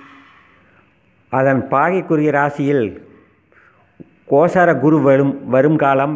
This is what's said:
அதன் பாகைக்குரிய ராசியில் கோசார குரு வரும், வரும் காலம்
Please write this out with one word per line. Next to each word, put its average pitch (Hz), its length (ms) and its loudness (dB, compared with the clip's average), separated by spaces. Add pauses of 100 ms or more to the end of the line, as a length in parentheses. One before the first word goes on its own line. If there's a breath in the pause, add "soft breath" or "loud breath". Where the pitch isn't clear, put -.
(1300 loud breath)
அதன் 131 300 0 (100)
பாகைக்குரிய 156 640 -2
ராசியில் 143 480 -2 (1400 soft breath)
கோசார 170 580 2
குரு 156 240 4
வரும், 135 260 2 (140)
வரும் 135 280 2
காலம் 139 400 0